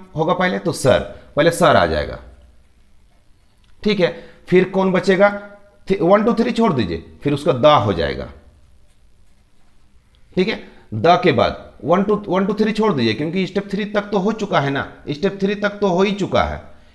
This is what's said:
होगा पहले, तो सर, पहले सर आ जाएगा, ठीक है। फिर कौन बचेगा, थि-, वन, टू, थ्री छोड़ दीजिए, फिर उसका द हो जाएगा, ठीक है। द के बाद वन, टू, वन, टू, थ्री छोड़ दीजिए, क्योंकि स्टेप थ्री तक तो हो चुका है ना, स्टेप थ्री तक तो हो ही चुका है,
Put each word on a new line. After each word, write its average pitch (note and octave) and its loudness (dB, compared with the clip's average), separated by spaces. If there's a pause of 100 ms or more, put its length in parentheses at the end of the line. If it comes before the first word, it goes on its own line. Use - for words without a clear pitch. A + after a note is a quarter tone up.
(160)
होगा D#3+ 0
पहले, F#3 -2
तो E3+ -2
सर, G#2 2 (380)
पहले E3 4
सर D#3 4
आ F#2 4
जाएगा, - -4 (1600)
ठीक G3+ 0
है। E3 2 (340)
फिर F#3 2
कौन F#3+ 0
बचेगा, G3 4 (580)
थि-, F#3+ 0
वन, G3+ 4
टू, A#3 2
थ्री A#3 0
छोड़ A3+ 0
दीजिए, F2 -4 (180)
फिर C#3+ 0
उसका - -2
द B2 2 (120)
हो G#2 0
जाएगा, C#2 -6 (2000)
ठीक F#3 2
है। - -4 (380)
द E3 4
के E3 4
बाद G2+ 0 (220)
वन, F3 2
टू, G#3 0 (140)
वन, F#3+ 0
टू, G3+ -2
थ्री G#3+ 0
छोड़ G#3+ 0
दीजिए, A#2 0
क्योंकि E3 -4
स्टेप G3+ -6
थ्री G3+ -4
तक G#3 -4
तो G#3 -2
हो G3+ -2
चुका F3+ -2
है C#3 -2
ना, C#3 -4 (280)
स्टेप G3 -4
थ्री G3 -2
तक G3+ -4
तो G3+ 0
हो F3+ 2
ही G3+ 0
चुका C3 0
है, D2+ -8 (340)